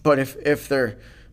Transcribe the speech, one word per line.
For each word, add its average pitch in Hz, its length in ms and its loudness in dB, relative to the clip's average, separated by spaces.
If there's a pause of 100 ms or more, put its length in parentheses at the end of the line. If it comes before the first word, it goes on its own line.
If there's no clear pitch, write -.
But 147 160 4
if, 135 260 -4
if 147 240 0
they're 123 300 -2 (340)